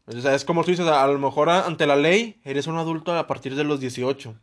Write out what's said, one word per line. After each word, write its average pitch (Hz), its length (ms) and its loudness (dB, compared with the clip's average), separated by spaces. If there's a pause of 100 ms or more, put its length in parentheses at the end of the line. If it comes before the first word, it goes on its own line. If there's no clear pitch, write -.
O 117 60 -16
sea, 131 220 0
es 139 100 0
como 170 180 0
tú 175 80 0
dices, 175 160 0
a, 147 160 4
a 139 60 4
lo 143 100 2
mejor 139 300 0
a, 175 180 4
ante 160 200 -2
la 143 100 4
ley 196 480 2
eres 139 240 -4
un 165 80 -4
adulto 165 400 -4
a 160 100 -2
partir 135 300 -8
de 147 80 0
los 147 160 -2
dieciocho. 123 600 -4